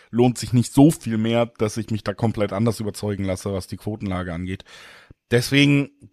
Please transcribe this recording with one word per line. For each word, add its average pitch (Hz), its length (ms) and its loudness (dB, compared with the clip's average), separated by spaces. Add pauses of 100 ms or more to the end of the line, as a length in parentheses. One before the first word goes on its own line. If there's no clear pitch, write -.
(120)
lohnt 120 260 4
sich - 160 -6
nicht 120 180 2
so 143 200 8
viel 113 260 -6
mehr, 117 300 0 (100)
dass 107 180 -2
ich 110 140 -6
mich 107 140 -4
da 104 100 -4
komplett 107 400 -2
anders 113 260 0
überzeugen 101 460 -6
lasse, 95 260 -4
was 95 140 -6
die 98 120 -12
Quotenlage 92 540 -6
angeht. 90 320 -8 (680)
Deswegen 139 580 2 (220)